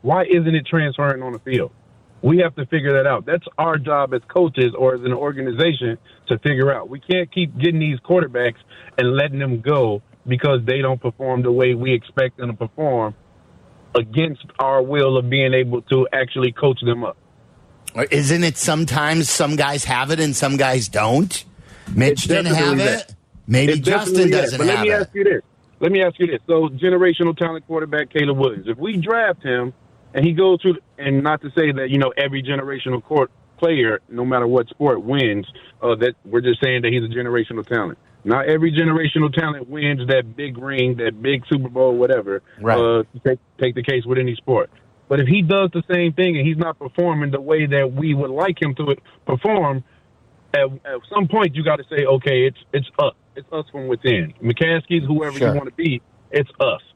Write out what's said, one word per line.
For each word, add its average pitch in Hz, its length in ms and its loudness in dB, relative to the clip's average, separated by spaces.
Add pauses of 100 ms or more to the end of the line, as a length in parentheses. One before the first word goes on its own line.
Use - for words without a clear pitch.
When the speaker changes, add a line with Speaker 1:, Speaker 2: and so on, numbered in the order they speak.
Speaker 1:
why 170 240 2
isn't 170 300 2
it 143 100 -2
transferring 143 580 0
on 127 80 -8
the 120 80 -10
field? 131 320 -2 (500)
We 175 180 4
have 170 160 2
to 139 100 -6
figure 143 260 -2 (100)
that 139 60 2
out. 123 180 -2
That's 165 200 -2 (120)
our 160 200 0
job 139 360 0
as 123 140 -2
coaches 131 500 0
or 131 180 4
as 123 80 -8
an 127 100 -2
organization 131 840 -2 (300)
to 120 120 0
figure 139 300 2
out. 113 200 -4
We 139 100 -12
can't 180 320 -2
keep 151 260 -2
getting 160 220 2
these 151 220 -2
quarterbacks 123 560 0 (400)
and 127 180 2
letting 139 240 -2
them 127 220 -2
go 117 400 0 (260)
because 127 380 2
they 131 160 0
don't 131 200 -2
perform 127 420 -2
the 123 80 2
way 127 220 4
we 123 200 0
expect 127 440 -2
them 123 120 -8
to 113 40 -8
perform 117 600 -4 (800)
against 123 480 -2 (160)
our 135 220 2
will 135 360 2
of 123 120 0
being 131 240 2
able 123 300 0
to 131 300 2
actually 127 380 -2
coach 131 300 0
them 120 220 -2
up. - 140 -8 (960)
Speaker 2:
Isn't 147 320 2
it 165 140 0
sometimes 156 720 0
some 151 260 0
guys 143 300 -2
have 131 260 -2
it 160 80 0
and 147 160 0
some 139 220 0
guys 131 320 0
don't? 120 540 0 (520)
Mitch 131 160 4
Speaker 1:
It's - 160 -2
Speaker 2:
didn't 175 200 2
have 147 300 2
Speaker 1:
definitely 131 60 2
Speaker 2:
it. - 240 0
Speaker 1:
that. - 80 -20 (320)
Speaker 2:
Maybe 135 260 4
Speaker 1:
It's 151 80 0
Speaker 2:
Justin 185 320 0 (160)
Speaker 1:
definitely - 20 4
that. 185 100 2
Speaker 2:
doesn't 131 180 -2
Speaker 1:
But 156 80 2
let 202 100 4
Speaker 2:
have 214 80 0
Speaker 1:
me 208 60 2
Speaker 2:
it. 208 100 0
Speaker 1:
ask - 140 -6
you 196 80 0
this. 185 180 2 (380)
Let 170 120 2
me 196 120 4
ask 175 160 0
you 175 80 4
this. 135 180 -2
So 160 240 2
generational 175 680 2
talent 165 300 -4
quarterback 151 460 -4
Caleb 143 260 0
Williams, 110 300 -2
if 113 100 -4
we 190 200 -4
draft 208 440 0
him 127 320 -2 (400)
and 135 100 0
he 170 100 2
goes 185 280 4
through, 180 160 2 (220)
and 139 240 0
not 151 180 0
to 143 100 -10
say 156 200 2
that, 135 180 -4
you 139 80 0
know, 135 180 2
every 139 280 -4
generational 135 600 -6
court 143 280 0 (260)
player, 131 500 2
no 120 160 -6
matter 127 240 0
what 120 220 2
sport, 127 340 0
wins, 113 440 -2 (340)
uh, 113 140 2
that 120 180 0 (120)
we're 117 160 0
just 123 220 0
saying 123 200 0
that 117 80 0
he's 120 120 0
a 113 40 -6
generational 117 600 -4
talent. 104 300 -4 (260)
Not 131 240 0
every 156 240 2
generational 160 640 0
talent 147 360 -4
wins 147 400 -4
that 120 260 0
big 139 220 -10
ring, 127 400 -2
that 113 240 -4
big 131 260 -2
Super 135 220 -2
Bowl, 127 260 2
whatever. 104 480 0 (180)
Speaker 2:
Right. 113 160 2
Speaker 1:
Uh, 113 260 2 (220)
take, 127 140 0 (200)
take 123 160 0
the 120 80 -4
case 127 220 -2
with 127 140 0
any 123 160 -2
sport. - 340 0 (380)
But 139 140 2
if 127 60 2
he 190 140 4
does 190 320 2
the 170 160 -2
same 175 240 2
thing 180 240 0
and 139 80 0
he's 160 120 0
not 165 200 -4
performing 147 540 -2
the 139 100 -2
way 151 240 0
that 139 280 0
we 147 200 -2
would 139 160 -2
like 165 320 -2
him 143 140 -2
to 143 200 -2 (300)
perform, 143 580 0 (680)
at, 143 80 2 (240)
at 135 140 -10 (140)
some 202 140 2
point 190 280 0
you 156 80 -2
gotta 147 260 0
say, 147 160 0
"Okay, 131 400 2
it's, 135 120 -2 (160)
it's 143 140 -2 (120)
us. 143 140 2 (220)
It's 139 160 -16
us 156 200 -8
from 135 160 -10
within." 123 460 -2 (100)
McCaskey's 165 640 0
whoever 151 300 -2
Speaker 2:
Sure. 123 160 2
Speaker 1:
you 143 40 0
wanna 131 140 -6
be, 151 300 -2 (280)
it's 143 200 0 (100)
us. 131 220 0 (140)